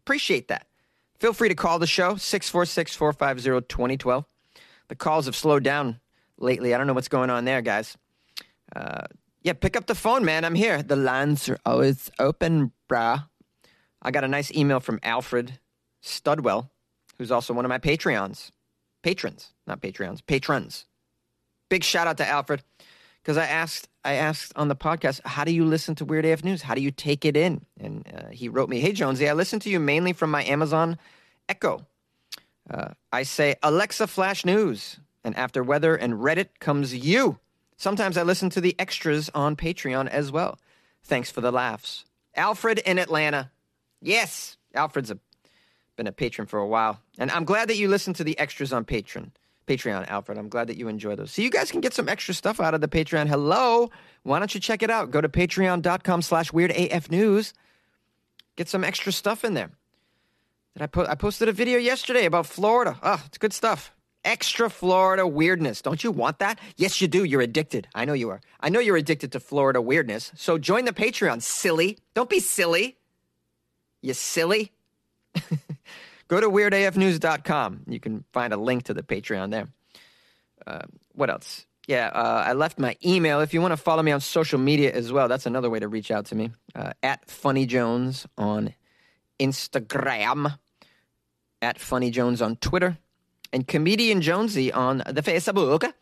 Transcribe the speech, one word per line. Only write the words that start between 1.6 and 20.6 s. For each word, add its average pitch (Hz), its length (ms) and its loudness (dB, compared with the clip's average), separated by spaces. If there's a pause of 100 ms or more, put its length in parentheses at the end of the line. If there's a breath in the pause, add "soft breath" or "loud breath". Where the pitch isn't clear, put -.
the 165 80 0
show, 180 300 2
six - 320 -4
four 175 180 2
six, - 280 -4
four 151 180 2
five 139 280 0
zero, 127 200 2
twenty 123 360 -2
twelve. 131 280 0 (640 soft breath)
The 147 60 -12
calls 156 320 0
have 127 80 -6
slowed 147 300 4
down 135 340 0 (400)
lately. 123 360 0
I 123 40 2
don't 135 80 0
know 139 60 2
what's 127 160 -2
going 127 220 2
on 120 140 0
there, 131 180 0
guys. 110 340 -2 (800 loud breath)
Uh, - 320 -10 (360)
yeah, 175 120 -2
pick - 220 -2
up - 100 -4
the 226 80 0
phone, 233 300 2
man. 160 200 2
I'm 165 100 0
here. 180 280 2
The 143 140 0
lines 135 520 0
are 101 160 -2
always 131 540 2
open, 151 540 2 (160)
brah. 123 380 0 (760 soft breath)
I 123 80 -4
got 139 120 0
a 131 60 0
nice 143 240 -2
email 143 280 4
from 113 220 -4
Alfred 123 560 -2 (440)
Studwell, 127 680 0 (500)
who's 120 140 -4
also 123 220 0
one 123 100 -2
of 127 60 0
my 127 80 -2
Patreons. 123 720 -2 (520)
Patrons, - 500 -6 (140)
not 95 140 -8
Patreons, 95 460 -8
patrons. 135 580 -4 (840)